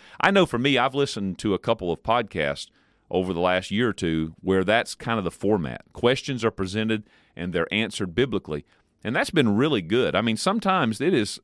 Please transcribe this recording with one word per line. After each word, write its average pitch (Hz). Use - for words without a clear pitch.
I 180
know 196
for 120
me, 135
I've 127
listened 107
to 104
a 90
couple 95
of 80
podcasts 95
over 92
the 82
last 90
year 113
or 101
two 80
where 95
that's 104
kind 117
of 101
the 85
format. 87
Questions 123
are 110
presented 107
and 90
they're 85
answered 104
biblically. 95
And 120
that's 226
been 120
really 131
good. 87
I 95
mean, 110
sometimes 185
it 170
is, 113